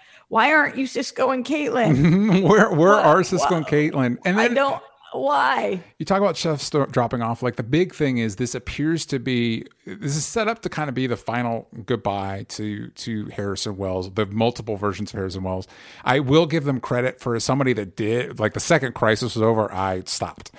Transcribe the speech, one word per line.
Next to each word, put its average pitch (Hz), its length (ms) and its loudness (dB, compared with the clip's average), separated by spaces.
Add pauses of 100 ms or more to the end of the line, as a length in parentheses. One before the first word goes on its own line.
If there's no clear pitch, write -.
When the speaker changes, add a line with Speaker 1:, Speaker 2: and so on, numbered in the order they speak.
(300)
Speaker 1:
"Why 240 240 2
aren't 302 240 2
you 262 100 -2
Cisco - 440 -2
and 254 120 -2
Caitlin?" 202 1000 2
Speaker 2:
<laughs> 170 60 4
Where, 214 220 8
where 170 240 6
Speaker 1:
What? 208 100 4
Speaker 2:
are 165 200 6
Cisco 185 300 2
and 160 100 0
Speaker 1:
What? - 80 -4
Speaker 2:
Caitlin? 147 500 2
And 190 160 2
Speaker 1:
I 233 80 4
Speaker 2:
then 240 80 0
Speaker 1:
don't, 269 260 0 (300)
why? 254 720 0 (140)
Speaker 2:
you 156 80 -6
talk 196 140 2
about 196 180 2
stuff 151 240 -2
sto-, 143 240 0
dropping 120 360 0
off. 117 220 -4
Like, 123 140 -2
the 123 60 -4
big 156 300 0
thing 131 260 0
is 110 180 -2
this 123 180 -4
appears 147 520 -4
to 139 120 -4
be, 117 460 -2 (200)
this 170 300 -6
is 151 100 -2
set 220 220 -2
up 226 140 -4
to - 80 -6
kinda 147 240 -6
be 131 140 -2
the 117 100 -2
final 117 500 -4 (180)
goodbye 98 640 -4
to, 107 400 -8
to 107 360 -8
Harrison 101 500 -6
Wells, 92 380 -4
the 107 140 -2
multiple 110 500 -2
versions 98 340 -4
of - 60 -10
Harrison 95 260 -6
Wells. 92 240 -4 (380)
I 131 160 2
will 147 240 4
give 151 180 -2
them 135 160 -2
credit 127 400 -2
for, 120 160 -2
as 117 80 -2
somebody 131 300 2
that 104 240 -6
did, 117 420 -2
like, 107 140 0
the - 80 -6
second 135 340 2
Crisis 110 400 0
was 113 80 -2
over, 110 300 2
I 95 320 -2
stopped. - 540 -8